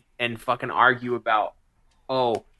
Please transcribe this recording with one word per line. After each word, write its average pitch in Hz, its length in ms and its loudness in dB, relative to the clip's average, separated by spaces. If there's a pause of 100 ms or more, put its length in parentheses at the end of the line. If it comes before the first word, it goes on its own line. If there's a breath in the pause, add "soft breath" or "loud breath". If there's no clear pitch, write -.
(200)
and 120 200 -6
fucking 123 300 -6
argue 120 460 2
about, 110 380 -2 (540)
"Oh, 127 360 -2 (160)